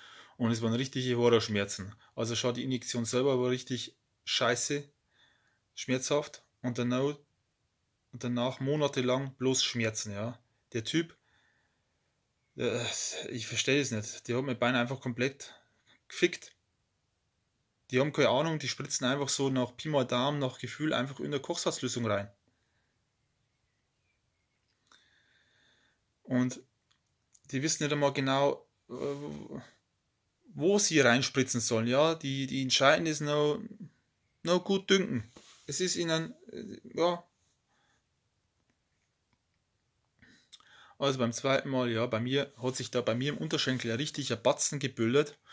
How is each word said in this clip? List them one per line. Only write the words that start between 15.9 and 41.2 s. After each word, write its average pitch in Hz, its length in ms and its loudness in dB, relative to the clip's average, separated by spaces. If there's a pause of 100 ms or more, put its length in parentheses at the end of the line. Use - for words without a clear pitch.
gefickt. - 480 -2 (1400)
Die 127 80 4
haben 143 140 2
keine 131 160 4
Ahnung, 151 300 2
die 135 80 -6
spritzen - 400 -4
einfach 143 220 0
so 139 200 0
nach 127 260 0
Pi - 140 -8
mal 139 160 2
Daumen, 131 320 0
nach 131 220 -4
Gefühl 147 340 -4
einfach 135 260 -4
in 143 120 -6
der 143 80 -2
Kochsalzlösung 139 640 -4
rein. 104 260 -2 (4000)
Und 127 400 0 (880)
die 135 140 -4
wissen 156 180 -2
nicht 147 100 0
einmal 143 220 2
genau, 135 500 2 (280)
äh, - 20 -10 (1600)
wo 170 240 2
sie 160 220 4
reinspritzen 127 600 4
sollen, 113 280 2
ja. 151 260 4
Die, 135 320 -4
die 135 160 -4
entscheiden 143 460 4
ist 151 140 -2
noch, 147 380 2 (840)
noch 175 200 2
gut 196 280 2
dünken. 185 400 2 (340)
Es 143 160 -4
ist 180 140 0
ihnen, 165 400 -2 (160)
äh, - 280 -12 (140)
ja. 175 300 2 (3750)
Also 139 180 2
beim 120 160 2